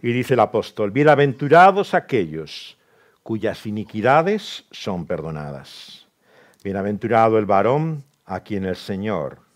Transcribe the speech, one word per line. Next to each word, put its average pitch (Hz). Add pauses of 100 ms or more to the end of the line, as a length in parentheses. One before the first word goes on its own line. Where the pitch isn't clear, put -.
Y 120
dice 127
el 117
apóstol, 104
"Bienaventurados 147
aquellos 80 (460)
cuyas 107
iniquidades 120
son 90
perdonadas. 76 (560)
Bienaventurado 107
el 104
varón 139 (220)
a 92
quien 98
el 92
Señor 95 (160)